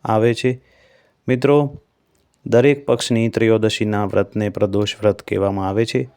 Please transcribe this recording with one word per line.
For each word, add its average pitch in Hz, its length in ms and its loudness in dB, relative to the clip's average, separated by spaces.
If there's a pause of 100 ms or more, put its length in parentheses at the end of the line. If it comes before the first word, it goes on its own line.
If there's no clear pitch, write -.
આવે 110 300 2
છે. 127 280 -4 (640)
મિત્રો, 135 480 2 (680)
દરેક 131 400 4
પક્ષની 117 420 0
ત્રયોદશીના 110 760 0
વ્રતને 101 440 -2
પ્રદોષ 101 540 -2
વ્રત 104 200 0
કહેવામાં 98 460 -2
આવે 107 180 0
છે. 127 300 -4